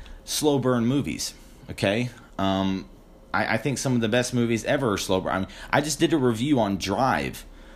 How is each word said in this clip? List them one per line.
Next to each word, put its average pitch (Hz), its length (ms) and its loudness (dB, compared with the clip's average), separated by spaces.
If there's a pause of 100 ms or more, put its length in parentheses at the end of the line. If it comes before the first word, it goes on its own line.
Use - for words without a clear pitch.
(240)
slow 143 360 2
burn 120 260 2
movies, 117 480 -2 (360)
okay? 113 400 0 (280)
Um, 95 500 0 (460)
I, 107 200 2
I - 20 2
think 127 220 -2
some 127 180 0
of 117 40 2
the 113 80 0
best 123 240 0
movies 117 320 0
ever 131 280 0
are 92 60 0
slow 92 220 0
burn. 73 120 -4
I 90 80 0
mean, 95 80 -4 (240)
I 135 80 4
just 151 180 -4
did 160 140 2
a 160 60 2
review 127 420 2
on 101 160 2
Drive, 92 680 0 (320)